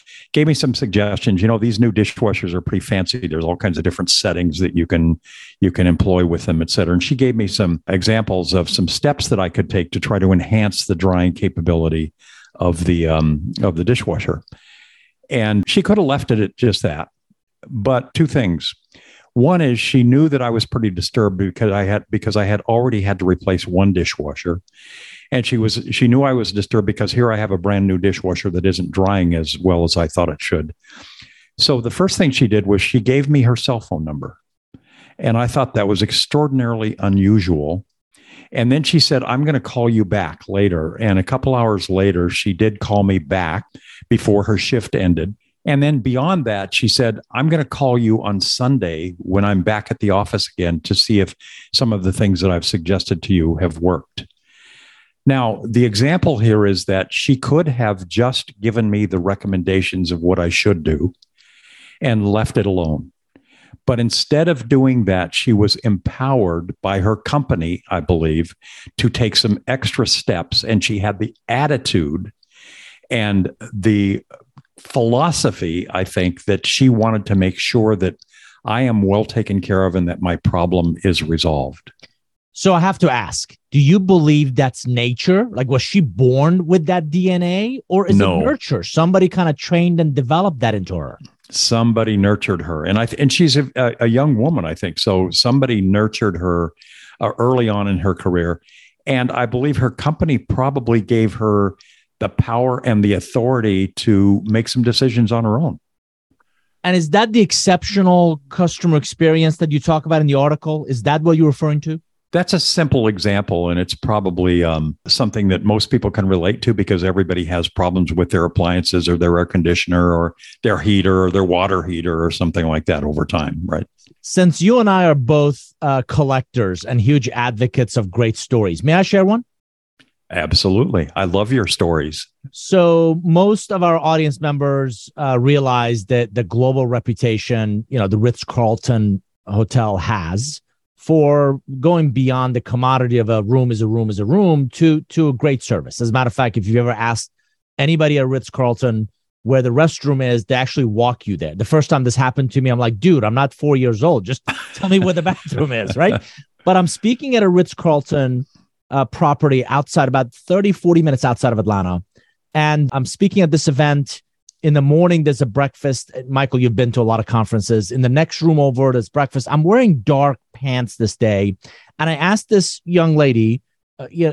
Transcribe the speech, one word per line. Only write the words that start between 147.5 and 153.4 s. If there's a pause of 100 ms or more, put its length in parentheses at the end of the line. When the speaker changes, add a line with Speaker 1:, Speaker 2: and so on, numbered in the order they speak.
Speaker 2:
anybody
at
Ritz-Carlton (320)
where
the
restroom
is,
they
actually
walk
you
there.
The
first
time
this
happened
to
me,
I'm
like,
"Dude,
I'm
not